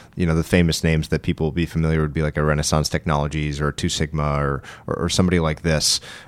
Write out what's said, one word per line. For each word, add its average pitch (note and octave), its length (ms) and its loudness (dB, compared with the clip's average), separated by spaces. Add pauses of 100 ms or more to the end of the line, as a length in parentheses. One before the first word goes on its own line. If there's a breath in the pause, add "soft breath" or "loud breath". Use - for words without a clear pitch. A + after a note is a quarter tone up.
(180 loud breath)
you F#2 80 2
know, D#2+ 100 2
the E2 80 2
famous E2+ 400 4
names D#2+ 240 2
that - 140 0
people D#2+ 260 0
will D2+ 40 -2
be E2 140 0
familiar D#2+ 360 0
would D2+ 120 -2
be, D#2+ 80 -2
like, D2+ 140 -2
a D2+ 80 0
Renaissance D2+ 460 2
Technologies D2 720 -2
or D2 80 0
a C#2+ 40 -4
Two - 160 -4
Sigma D2+ 460 -2
or, C#2 280 -2 (220 loud breath)
or, - 100 -4
or F2 140 -2
somebody F2+ 300 2
like D#2 220 -2
this. D#2 400 0 (260 loud breath)